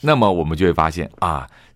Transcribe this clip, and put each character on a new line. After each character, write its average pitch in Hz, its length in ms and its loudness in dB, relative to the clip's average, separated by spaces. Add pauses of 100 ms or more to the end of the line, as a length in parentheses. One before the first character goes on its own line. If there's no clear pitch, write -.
那 147 160 2
么 107 160 4
我 87 100 0
们 78 140 -4
就 87 80 0
会 87 80 4
发 80 160 2
现， 80 300 -8
啊， 78 280 -4 (300)